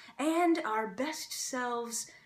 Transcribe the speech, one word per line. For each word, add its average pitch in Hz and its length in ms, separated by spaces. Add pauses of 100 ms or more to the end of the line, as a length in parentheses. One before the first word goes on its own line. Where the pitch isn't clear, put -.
(180)
and 330 420
our 220 260
best 262 460
selves 240 800 (160)